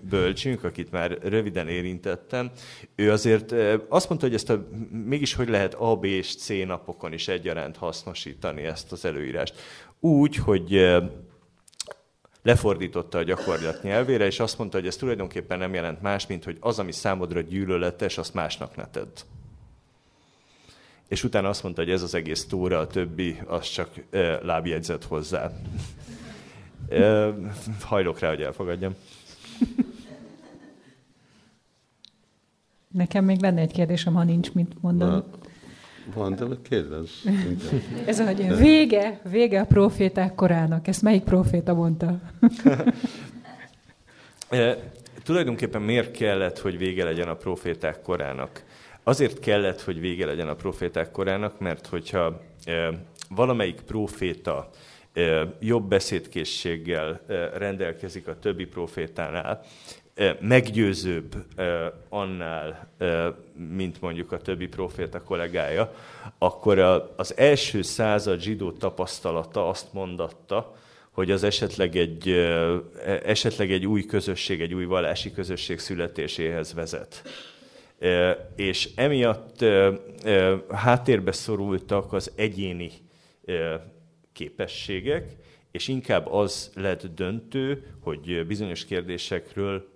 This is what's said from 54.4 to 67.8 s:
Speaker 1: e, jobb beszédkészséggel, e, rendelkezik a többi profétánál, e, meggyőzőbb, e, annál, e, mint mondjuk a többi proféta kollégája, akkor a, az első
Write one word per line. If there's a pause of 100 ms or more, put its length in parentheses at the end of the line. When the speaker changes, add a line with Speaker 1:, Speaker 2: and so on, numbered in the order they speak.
Speaker 1:
e,
jobb
beszédkészséggel,
e,
rendelkezik
a
többi
profétánál, (520)
e,
meggyőzőbb, (220)
e, (160)
annál, (100)
e, (400)
mint
mondjuk
a
többi
proféta
kollégája, (440)
akkor
a,
az
első